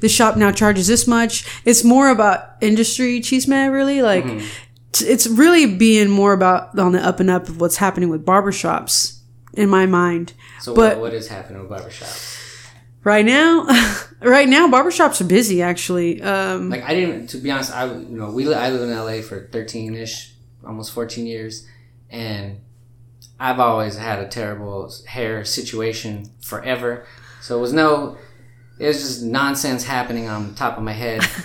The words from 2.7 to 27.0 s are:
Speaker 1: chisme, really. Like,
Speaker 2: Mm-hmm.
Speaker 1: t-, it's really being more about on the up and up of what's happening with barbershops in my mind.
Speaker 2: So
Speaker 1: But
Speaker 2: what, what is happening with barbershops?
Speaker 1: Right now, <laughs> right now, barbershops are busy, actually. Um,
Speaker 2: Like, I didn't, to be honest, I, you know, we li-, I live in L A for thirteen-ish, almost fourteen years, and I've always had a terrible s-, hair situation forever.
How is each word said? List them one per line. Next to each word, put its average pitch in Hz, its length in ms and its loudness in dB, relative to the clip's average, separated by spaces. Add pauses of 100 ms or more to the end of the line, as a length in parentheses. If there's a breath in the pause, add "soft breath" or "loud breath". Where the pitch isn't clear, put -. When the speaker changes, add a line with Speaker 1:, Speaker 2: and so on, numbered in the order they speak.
Speaker 1:
chisme, 269 500 0
really. 277 300 2
Like, 190 240 2
Speaker 2:
Mm-hmm. 107 200 -8 (460 loud breath)
Speaker 1:
t-, - 140 -2
it's 247 220 2
really 302 380 6
being 214 440 6
more 202 240 4
about 185 440 2
on 180 140 4
the 180 140 4
up 185 160 -2
and 185 80 2
up 180 180 0
of 165 140 -10
what's 165 160 0
happening 185 320 0
with 156 160 -4
barbershops - 920 0 (340)
in 202 160 2
my 190 160 4
mind. 175 480 0 (280 loud breath)
Speaker 2:
So 240 140 -10
Speaker 1:
But 220 220 6
Speaker 2:
what, 110 40 -6 (100)
what - 20 -10
is 113 160 -8
happening 95 320 -14
with 95 100 -16
barbershops? - 640 -14 (680 loud breath)
Speaker 1:
Right 208 220 4
now, 311 400 4
<laughs> 233 560 0
right 262 280 6
now, 311 200 6
barbershops 294 520 2
are 180 40 -2
busy, 185 360 2
actually. 175 600 -2
Um, 190 480 -4
Speaker 2:
Like, - 140 -8
I 147 100 -2
didn't, 165 340 -2
to 135 100 -12
be 131 120 -8
honest, 135 240 -6
I, 127 120 -4
you 117 320 -12
know, 104 120 -10
we 127 160 -4
li-, 151 100 2
I 123 160 -2
live 127 100 -4
in 120 100 -6
L 113 160 -6
A 110 140 -8
for 101 300 -14
thirteen-ish, 113 840 -10 (340)
almost 110 240 -14
fourteen 117 340 -8
years, 110 400 -12 (440 soft breath)
and 104 500 -10 (800)
I've 127 200 -2
always 110 380 0
had 107 220 -6
a 98 80 -10
terrible 101 600 -10
s-, - 180 -20
hair 110 400 -8
situation 110 840 -8 (120)
forever. 123 640 -6 (360 loud breath)